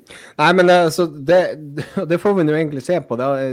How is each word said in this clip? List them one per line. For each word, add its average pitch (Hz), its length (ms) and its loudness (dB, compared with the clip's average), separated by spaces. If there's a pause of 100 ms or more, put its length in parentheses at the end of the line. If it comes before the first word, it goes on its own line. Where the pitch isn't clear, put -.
(360)
Nei, 151 160 2
men, 180 180 4
eh, 175 180 4
så 170 200 -2
det, 151 300 0 (380)
<laughs> 165 300 -8
det 170 140 -2
får 208 160 0
vi 175 100 2
nå 151 80 0
egentlig 151 300 -4
se 175 160 -2
på. 120 180 -6
Det, 131 100 -2 (240)